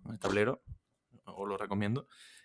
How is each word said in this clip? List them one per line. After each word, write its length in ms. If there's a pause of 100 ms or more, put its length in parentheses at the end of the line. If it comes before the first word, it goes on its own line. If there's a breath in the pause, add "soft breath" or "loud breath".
en 80
el 80
Tablero. 420 (600)
Os 240
lo 80
recomiendo. 500 (380 soft breath)